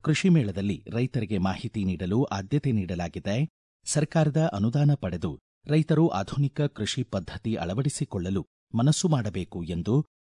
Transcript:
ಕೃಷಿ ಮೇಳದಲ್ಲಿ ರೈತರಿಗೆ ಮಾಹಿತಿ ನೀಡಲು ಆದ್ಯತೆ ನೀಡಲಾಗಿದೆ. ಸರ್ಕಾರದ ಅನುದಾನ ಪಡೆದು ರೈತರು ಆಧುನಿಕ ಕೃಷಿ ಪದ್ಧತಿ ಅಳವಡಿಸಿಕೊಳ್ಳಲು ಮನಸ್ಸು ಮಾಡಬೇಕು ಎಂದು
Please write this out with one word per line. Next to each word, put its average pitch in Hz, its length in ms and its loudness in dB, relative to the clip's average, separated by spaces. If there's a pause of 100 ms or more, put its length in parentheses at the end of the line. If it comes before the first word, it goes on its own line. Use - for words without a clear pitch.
ಕೃಷಿ 156 260 2
ಮೇಳದಲ್ಲಿ 101 600 2
ರೈತರಿಗೆ 110 480 -2
ಮಾಹಿತಿ 95 460 -2
ನೀಡಲು 92 400 0
ಆದ್ಯತೆ 117 480 -2
ನೀಡಲಾಗಿದೆ. 95 800 -2 (360)
ಸರ್ಕಾರದ 151 520 2
ಅನುದಾನ 143 560 2
ಪಡೆದು 92 460 -4 (260)
ರೈತರು 156 420 4
ಆಧುನಿಕ 135 540 -2
ಕೃಷಿ 123 420 -2
ಪದ್ಧತಿ 110 520 -4
ಅಳವಡಿಸಿಕೊಳ್ಳಲು 98 880 -2 (320)
ಮನಸ್ಸು 147 320 4
ಮಾಡಬೇಕು 98 540 -2
ಎಂದು 90 420 0 (160)